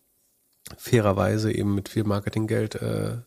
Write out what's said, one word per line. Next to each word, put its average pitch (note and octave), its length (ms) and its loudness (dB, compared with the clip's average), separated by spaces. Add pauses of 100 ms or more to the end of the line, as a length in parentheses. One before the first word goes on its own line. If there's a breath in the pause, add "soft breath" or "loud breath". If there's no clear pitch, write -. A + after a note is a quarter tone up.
(760)
Fairerweise G#2 760 2
eben G2+ 240 0
mit G2 140 -2
viel A2 160 -2
Marketinggeld, G#2+ 720 -2
äh, A2 400 -2 (100)